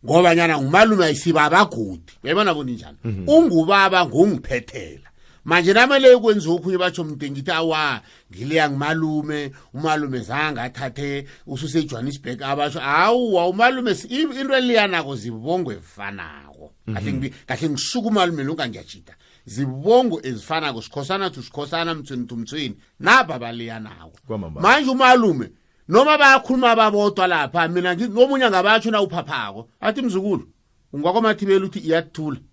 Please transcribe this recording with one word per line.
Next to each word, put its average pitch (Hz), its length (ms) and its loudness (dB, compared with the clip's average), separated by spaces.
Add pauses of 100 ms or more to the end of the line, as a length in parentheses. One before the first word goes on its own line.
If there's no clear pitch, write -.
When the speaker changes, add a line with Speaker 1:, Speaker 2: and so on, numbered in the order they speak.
Speaker 1:
Ngoba 170 300 6
nyana 165 260 2
ngumalume 185 440 4
ayisibaba 160 600 2
godi. 101 480 -8 (100)
Uyayibona 175 320 0
bona 139 160 -8
injani? - 340 -14
Speaker 2:
Mhm. 98 240 -6
Speaker 1:
Ungubaba 190 800 4
ngongiphethela. 123 1000 -2 (360)
Manje 170 280 2
nami 262 260 4
le 254 180 10
kwenza 208 340 0
okhunye 175 280 -2
batsho 180 260 -2
mde 147 260 -8
ngithi, 139 200 -8
"Awa, 156 500 -2 (320)
ngiliya 147 380 0
ngumalume, 147 840 -4 (220)
umalume 147 460 -4
zange 139 400 -6
athathe, 139 680 -8 (200)
ususe 143 320 -6
eJohannesburg," 135 640 -8
abatsho, 143 380 -4
"Awuwa, 185 680 2
umalume 233 460 0
si-, - 140 -10
i-, 269 140 -4
into 269 340 -2
eliyanako 196 600 0
zibongwe 117 580 -6
efanako." 80 1000 -16 (220)
Kahle 101 160 -6
Speaker 2:
Mhm. 131 100 -4
Speaker 1:
ngibi-, 135 140 -8 (120)
kahle 151 220 -6
ngisuka 202 400 -4
umalume 175 360 0
lo 151 100 -6
ngangiyajida. 120 600 -12 (300)
Zibongo 151 800 0
ezifanako, 131 600 -6
Sikhosana 185 480 -6
to 127 120 -16
Sikhosana, 165 520 -6
Mthweni 135 320 -10
to 123 100 -12
Mthweni, 120 400 -10 (240)
naba 160 380 2
baliyanako. 113 720 -14 (140)
Speaker 2:
Kwamambala. 104 420 -4
Speaker 1:
Manje 269 220 2
umalume, 247 600 4 (380)
noma 285 300 4
bayakhuluma 262 580 4
babodwa 208 500 2
lapha, 165 420 0
mina 180 260 -2
ngi-, 220 140 -4
nomunye 254 360 2
angabatsho 220 460 2
na 208 120 0
uphaphako. 123 680 -8 (120)
Athi, 220 220 -2
"Mzukulu, 190 460 -4 (440)
ungwakwamathibela 196 720 0
uthi 190 120 -10
iyakuthula. 160 600 -4 (140)